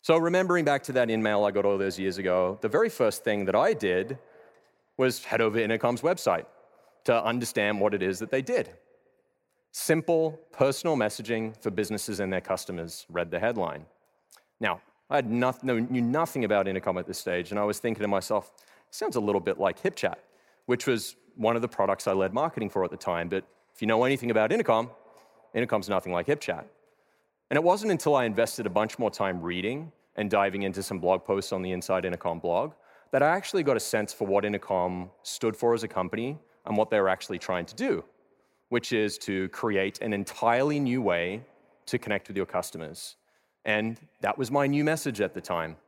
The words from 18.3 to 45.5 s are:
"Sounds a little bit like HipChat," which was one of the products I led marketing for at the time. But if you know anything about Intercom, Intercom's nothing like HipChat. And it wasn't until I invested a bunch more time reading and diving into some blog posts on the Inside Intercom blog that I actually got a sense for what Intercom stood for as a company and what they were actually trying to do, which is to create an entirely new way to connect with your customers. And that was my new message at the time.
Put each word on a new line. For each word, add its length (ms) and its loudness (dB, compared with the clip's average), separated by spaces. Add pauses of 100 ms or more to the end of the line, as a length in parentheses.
"Sounds 260 -4
a 40 2
little 220 2
bit 160 0
like 240 0
HipChat," 340 -2 (500)
which 200 0
was 300 -2 (200)
one 180 2
of 80 0
the 60 -2
products 380 0
I 60 2
led 200 2
marketing 380 -2
for 120 0
at 80 0
the 60 -12
time. 320 -2
But 160 -2 (300)
if 80 -8
you 40 -2
know 180 4
anything 260 0
about 220 4
Intercom, 380 2 (640)
Intercom's 360 0
nothing 240 0
like 140 -2
HipChat. 360 -2 (880)
And 80 2
it 40 2
wasn't 300 2
until 220 2
I 100 4
invested 400 0
a 60 -2
bunch 280 0
more 120 0
time 320 -2
reading 500 -4 (240)
and 140 -2
diving 320 2
into 200 -4
some 160 -6
blog 280 2
posts 260 -2
on 80 -2
the 120 -4
Inside 340 -2
Intercom 320 -4
blog 340 0 (380)
that 120 2
I 140 4
actually 260 -2
got 140 4
a 40 0
sense 340 -2
for 120 -4
what 200 2
Intercom 640 -2 (120)
stood 320 -2
for 200 2
as 80 -2
a 60 -8
company 500 -4 (260)
and 140 -4
what 100 4
they 100 4
were 120 4
actually 280 -4
trying 280 -2
to 80 -18
do, 280 -2 (680)
which 240 -2
is 240 2
to 320 -4
create 500 -2
an 140 -2
entirely 680 0
new 220 0
way 420 0 (400)
to 140 -4
connect 300 -4
with 100 -6
your 80 0
customers. 720 -8 (480)
And 340 -2 (220)
that 160 0
was 140 -4
my 160 2
new 180 2
message 360 -2
at 140 0
the 60 -6
time. 360 -4 (120)